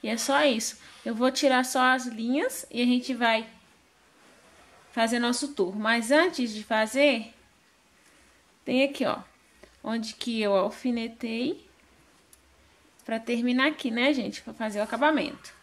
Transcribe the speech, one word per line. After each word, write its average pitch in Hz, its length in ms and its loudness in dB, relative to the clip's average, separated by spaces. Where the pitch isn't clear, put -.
E - 60 -6
é 233 80 -2
só 277 280 2
isso. 226 340 0
Eu 233 100 -6
vou 240 160 2
tirar 262 340 4
só 254 280 4
as 254 140 0
linhas 247 640 -2
e 233 100 -4
a 247 60 4
gente 247 260 2
vai 226 340 0
fazer 226 280 0
nosso 247 300 -2
tour. 190 280 -2
Mas 220 340 0
antes 302 440 2
de 214 100 -10
fazer, 233 720 0
tem 254 200 2
aqui, 277 200 -4
ó, 120 140 -2
onde 220 300 -6
que 226 260 -4
eu 202 140 2
alfinetei 233 1120 -4
pra 226 160 -4
terminar 247 480 2
aqui, 302 220 -4
né, 247 240 2
gente? 220 260 -4
Pra 226 140 -16
fazer 214 260 -6
o - 20 0
acabamento. 240 720 0